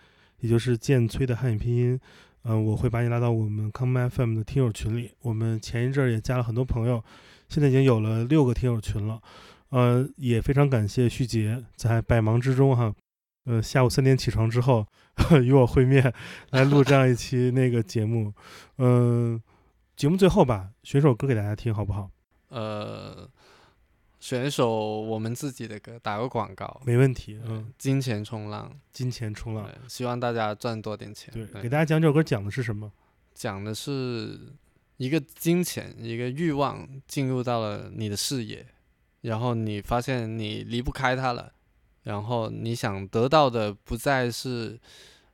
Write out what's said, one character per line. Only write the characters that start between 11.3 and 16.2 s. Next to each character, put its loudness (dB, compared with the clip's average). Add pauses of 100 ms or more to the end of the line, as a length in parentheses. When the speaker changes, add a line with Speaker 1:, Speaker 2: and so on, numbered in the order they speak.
Speaker 1:
在 0
百 2
忙 2
之 0
中 4
哈， 0 (520)
呃， 0
下 2
午 4
三 2
点 6
起 -2
床 0
之 0
后， 2 (300)
<laughs> 6
与 4
我 8
会 4
面， 4 (380)